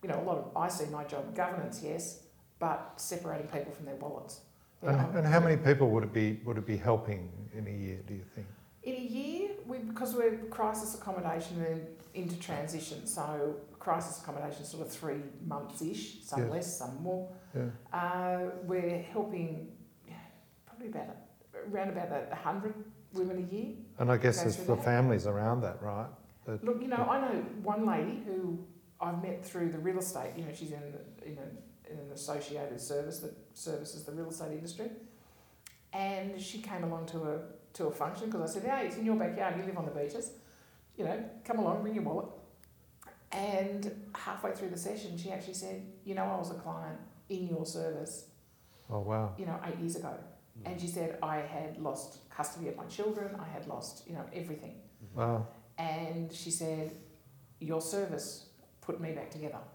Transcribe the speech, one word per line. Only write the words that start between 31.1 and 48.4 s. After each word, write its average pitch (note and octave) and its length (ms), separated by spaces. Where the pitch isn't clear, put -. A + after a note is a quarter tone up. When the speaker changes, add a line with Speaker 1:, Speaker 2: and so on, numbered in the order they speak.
Speaker 1:
in, D3+ 120
a, C3+ 540
in D3+ 80
an C#3+ 140
associated C#3+ 640
service D3 400
that D3+ 140
services D3+ 520
the D3 80
real D#3+ 160
estate D#3+ 240
industry. E3+ 360
And G3 480
she A3 200
came F#3 220
along E3 240
to E3 160
a, D3+ 160
to F3+ 140
a - 40
function G3 400
'cause F3 100
I G3 180
said, A#3 100
"Hey, C4+ 180
it's - 100
in A3 80
your A3 100
backyard, F#3 420
you F#3+ 60
live F#3 140
on D#3+ 80
the D3 60
beaches. D3 400
You G3 80
know, G#3 180
come A3+ 160
along, F#3 220
bring G#3+ 140
your F#3+ 80
wallet." D#3+ 240
And G3+ 600
halfway - 380
through F#3+ 160
the F3 80
session, F3 400
she F#3+ 140
actually F#3 220
said, F#3+ 320
"You G3 100
know, F#3+ 100
I G3 120
was F3 140
a F3 40
client E3 420
in F3+ 180
your E3 180
service, D#3+ 640